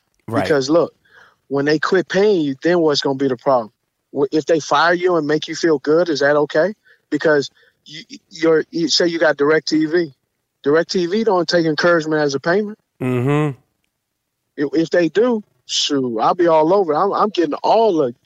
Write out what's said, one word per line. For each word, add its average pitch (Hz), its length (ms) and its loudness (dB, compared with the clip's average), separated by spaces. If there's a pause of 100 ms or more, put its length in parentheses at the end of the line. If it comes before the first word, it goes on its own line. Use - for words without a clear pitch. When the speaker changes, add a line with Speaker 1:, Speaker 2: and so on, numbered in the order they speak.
(280)
Speaker 1:
Right. 110 160 -2
Speaker 2:
Because 135 260 0
look, 156 260 2 (520)
when 139 180 -2
they 151 140 0
quit 180 280 0
paying 196 340 2
you, 139 200 -2
then 175 180 2
what's 151 220 0
gonna 139 160 -2
be 139 100 0
the 127 100 -4
problem? 123 340 -2 (440)
Wh-, 139 160 -2
if 156 140 -2
they 165 140 0
fire 156 340 0
you 175 220 0
and 160 120 0
make 151 200 -2
you 160 80 -10
feel 156 240 0
good, 170 300 0
is 143 100 -2
that 143 160 2
okay? 156 380 0 (360)
Because 147 400 0 (360)
you, 151 180 -20 (260)
you're, 160 420 0
you 165 160 -4
say - 200 0
you 170 120 -4
got 156 180 2
DirecTV. 156 760 0 (500)
DirecTV 170 600 0
don't 180 240 0
take 175 160 2
encouragement 156 560 0
as 143 140 -2
a 135 40 -4
payment. 202 380 -2 (240)
Speaker 1:
Mm-hmm. 131 560 -2 (1000)
Speaker 2:
If, 143 160 -2
if 160 180 0
they 175 180 2
do, 220 340 0 (220)
shoot, 127 540 -4
I'll 160 160 0
be 175 120 2
all 160 260 4
over. 190 200 2
I'm, 185 200 0
I'm 180 160 0
getting 302 260 -2
all 214 420 2
the, 127 160 0 (120)